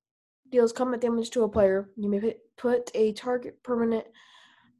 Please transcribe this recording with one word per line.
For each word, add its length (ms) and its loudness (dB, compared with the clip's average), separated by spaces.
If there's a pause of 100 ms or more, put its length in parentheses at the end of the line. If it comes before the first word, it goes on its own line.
(500)
deals 240 4
combat 280 -2
damage 300 -2
to 120 0
a 60 2
player, 460 2
you 140 -4
may 100 0
put, 180 -4 (200)
put 380 -2
a 180 2
target 500 -6
permanent 420 -2 (760)